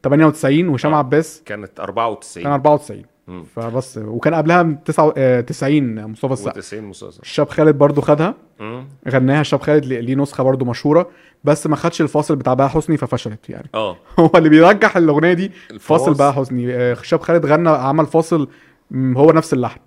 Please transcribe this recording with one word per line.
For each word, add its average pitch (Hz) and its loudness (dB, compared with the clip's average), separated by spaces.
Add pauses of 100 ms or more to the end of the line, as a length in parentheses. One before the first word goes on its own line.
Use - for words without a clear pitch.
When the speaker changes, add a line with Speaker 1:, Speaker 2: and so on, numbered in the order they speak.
Speaker 1:
تمانية 147 4
وتسعين 151 0
وهشام 147 -2
Speaker 2:
آه. 156 2
Speaker 1:
عباس 147 -2
Speaker 2:
كانت 104 -14
أربعة 104 -4
وتسعين. 92 -10
Speaker 1:
كان 143 -2
أربعة 143 4
وتسعين. 147 -6 (160)
Speaker 2:
مم. 90 -16 (120)
Speaker 1:
فبس، 117 -10
وكان 117 -4
قبلها 170 2
من 156 -4
تسعة، 156 0
آه، 127 2
تسعين 131 -4
مصطفى 113 -6
السقا. 104 -8
Speaker 2:
وتسعين 104 -14
مصطفى 98 -18
السقا. - -20
Speaker 1:
الشاب - -4
خالد 156 2
برضو 143 2
خدها. 147 0 (240)
Speaker 2:
مم. 120 -14 (220)
Speaker 1:
غناها 135 2
الشاب 139 -2
خالد، 151 2
ليه، 127 -6
ليه 120 -4
نسخة 139 -4
برضو 131 0
مشهورة، 147 0 (340)
بس 151 0
ما 151 0
خدش 170 -4
الفاصل 151 -2
بتاع 131 -2
بقى 135 2
حسني 151 -2
ففشلت 117 -8
يعني. - -16
Speaker 2:
آه. 104 -6 (100)
Speaker 1:
<laughs> - 0
هو 165 6
اللي 160 6
بيرجح 185 6
الأغنية 160 2
دي 185 -4 (200)
Speaker 2:
الفواصل. 113 -2
Speaker 1:
فاصل 147 2
بقى 143 2
حسني. 127 -4
آه، 123 0
الشاب 151 -4
خالد 165 0
غنى، 160 2
عمل 147 0
فاصل، 160 -2 (420)
مم، 131 -2
هو 151 8
نفس 156 2
اللحن. 123 -4